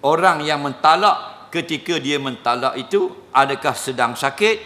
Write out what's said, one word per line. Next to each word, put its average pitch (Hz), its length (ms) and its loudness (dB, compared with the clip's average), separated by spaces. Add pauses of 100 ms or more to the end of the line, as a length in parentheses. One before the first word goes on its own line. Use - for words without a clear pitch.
orang 160 400 2
yang 151 160 -2
mentalak 156 880 0
ketika 165 480 -4
dia 143 240 -2
mentalak 123 560 -2
itu, 156 320 0 (240)
adakah 139 400 2
sedang 123 400 -2
sakit 208 520 -2